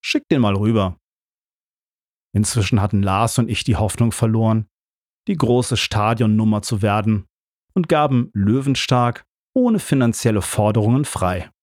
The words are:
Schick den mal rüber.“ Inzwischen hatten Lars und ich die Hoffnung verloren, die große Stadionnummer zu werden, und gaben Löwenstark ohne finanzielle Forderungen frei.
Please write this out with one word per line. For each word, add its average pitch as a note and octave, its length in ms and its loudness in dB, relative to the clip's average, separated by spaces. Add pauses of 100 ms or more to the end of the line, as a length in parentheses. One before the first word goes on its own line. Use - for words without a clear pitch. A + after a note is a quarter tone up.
Schick - 240 -6
den C#3 140 4
mal G2+ 140 2
rüber.“ G2+ 420 0 (1400)
Inzwischen G#2 480 0
hatten G2+ 200 0
Lars G2 360 0
und A#2 100 -2
ich A2 160 -4
die A2 120 0
Hoffnung A2 360 0
verloren, A2+ 560 0 (600)
die G3 80 -2
große A#2+ 420 0
Stadionnummer A2 840 0
zu G2+ 220 -4
werden, G#2 440 0 (480)
und F3 140 0
gaben C#3 460 0
Löwenstark A#2+ 920 0 (300)
ohne A#3+ 240 2
finanzielle A#2 640 0
Forderungen A2 640 0
frei. F2+ 460 -4 (120)